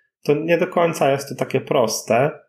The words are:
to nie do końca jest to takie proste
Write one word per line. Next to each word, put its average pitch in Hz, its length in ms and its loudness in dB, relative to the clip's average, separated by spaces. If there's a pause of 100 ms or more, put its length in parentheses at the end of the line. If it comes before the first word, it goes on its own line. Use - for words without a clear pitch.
(240)
to 147 120 2
nie 160 220 0
do 175 100 0
końca 165 440 2
jest 139 180 -2
to 127 60 -10
takie 127 260 -2
proste 120 720 0 (180)